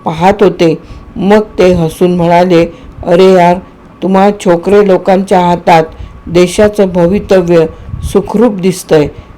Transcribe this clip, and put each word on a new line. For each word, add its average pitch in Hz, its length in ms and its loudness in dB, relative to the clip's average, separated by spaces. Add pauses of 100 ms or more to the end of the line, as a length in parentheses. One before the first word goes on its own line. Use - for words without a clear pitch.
पाहत 180 380 0
होते. 170 320 0 (400)
मग 202 240 2 (200)
ते 180 140 4
हसून 180 420 -2
म्हणाले, 170 580 2 (320)
"अरे 185 280 4
यार, 175 240 4 (460)
तुम्हा 190 260 2 (160)
छोकरे 190 420 2
लोकांच्या 190 520 0
हातात 175 440 2 (440)
देशाचं 196 600 0
भवितव्य 175 800 0 (380)
सुखरूप 208 520 0
दिसतंय. 170 520 -2 (300)